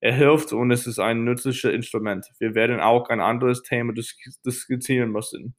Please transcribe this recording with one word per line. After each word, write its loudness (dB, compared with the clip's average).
Er 2
hilft 4
und 0
es 2
ist -6
ein 0
nützliches -2
Instrument. -4
Wir -2
werden 2
auch 4
ein -2
anderes 0
Thema -2
dis-, -10
diskutieren -2
müssen. -10